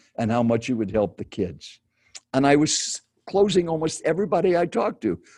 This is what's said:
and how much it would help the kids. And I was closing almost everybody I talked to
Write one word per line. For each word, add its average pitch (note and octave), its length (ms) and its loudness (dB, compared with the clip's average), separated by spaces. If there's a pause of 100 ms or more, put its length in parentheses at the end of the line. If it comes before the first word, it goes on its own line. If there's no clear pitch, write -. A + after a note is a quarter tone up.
(160)
and A2+ 140 -2
how A#2+ 140 2
much A#2 260 0
it B2+ 60 -2
would G#2+ 160 -4
help G#2 260 -2
the - 80 -10
kids. - 540 -8 (560)
And C3+ 100 2
I C#3+ 100 6
was - 460 0 (240)
closing F#3+ 420 2
almost D#3+ 380 -4
everybody F3 500 0
I F3 120 0
talked - 340 -4
to F#2+ 180 -2 (180)